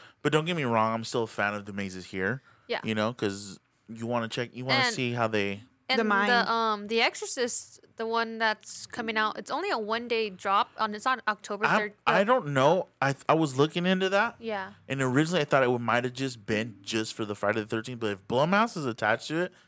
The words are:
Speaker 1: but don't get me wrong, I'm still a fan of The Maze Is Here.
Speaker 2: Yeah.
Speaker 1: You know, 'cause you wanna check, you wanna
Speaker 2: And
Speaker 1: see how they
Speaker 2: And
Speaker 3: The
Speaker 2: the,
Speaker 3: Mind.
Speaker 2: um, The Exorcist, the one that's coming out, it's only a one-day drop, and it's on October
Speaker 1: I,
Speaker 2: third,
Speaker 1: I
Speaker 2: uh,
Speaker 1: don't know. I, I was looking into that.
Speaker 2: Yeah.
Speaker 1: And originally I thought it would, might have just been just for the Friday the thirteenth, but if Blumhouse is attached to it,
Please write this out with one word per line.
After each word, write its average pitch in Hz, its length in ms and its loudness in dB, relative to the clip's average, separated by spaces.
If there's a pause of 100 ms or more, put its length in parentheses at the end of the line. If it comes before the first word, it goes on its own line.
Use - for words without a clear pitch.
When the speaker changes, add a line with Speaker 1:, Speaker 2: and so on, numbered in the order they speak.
(220)
Speaker 1:
but 147 100 2
don't 156 140 4
get 175 100 -2
me 147 80 -2
wrong, 113 300 2
I'm 113 100 -4
still 120 200 -2
a - 40 -2
fan 104 260 0
of 101 120 -8
The 104 60 -12
Maze 98 240 -6
Is 92 100 -12
Here. 98 360 -2 (260)
Speaker 2:
Yeah. 233 140 -4
Speaker 1:
You 110 120 -2
know, 107 180 0
'cause 101 480 -6 (280)
you 113 180 -10
wanna 117 220 -2
check, 120 260 -6
you 127 100 -10
wanna 254 200 0
Speaker 2:
And 233 100 -2
Speaker 1:
see 123 180 -2
how 120 160 2
they 101 340 0 (260)
Speaker 2:
And 254 100 0
Speaker 3:
The 226 60 0
Speaker 2:
the, 214 40 0
Speaker 3:
Mind. 202 240 2
Speaker 2:
um, 226 540 0
The 226 160 0
Exorcist, - 800 -4 (160)
the 226 100 -6
one 226 320 -2
that's - 480 -4
coming 220 320 -6
out, 214 180 0
it's 220 140 -12
only 294 200 -2
a 269 80 0
one-day 226 520 -2
drop, 202 480 0
and 214 160 -2
it's 208 100 -12
on 254 220 0
October 208 400 -4
Speaker 1:
I, 175 120 4
Speaker 2:
third, 208 140 -2 (140)
Speaker 1:
I 165 140 4
Speaker 2:
uh, 202 40 2
Speaker 1:
don't 233 300 2
know. 147 320 6 (160)
I, 135 120 2 (140)
I 143 60 6
was 147 240 2
looking 160 280 2
into 185 220 2
that. 208 300 2
Speaker 2:
Yeah. 202 320 -8 (180)
Speaker 1:
And 135 140 -2
originally 156 380 4
I 147 40 2
thought 139 200 4
it 123 60 4
would, 123 120 2
might 120 220 2
have 127 100 -4
just 123 320 -6
been 110 360 -2
just 110 320 -2
for 113 100 -4
the 104 100 -4
Friday 104 260 2
the 107 60 -4
thirteenth, 117 340 -6
but 107 120 0
if 95 160 -10
Blumhouse 185 480 2
is 151 100 -4
attached 113 420 0
to 156 140 -2
it, 185 100 -4 (160)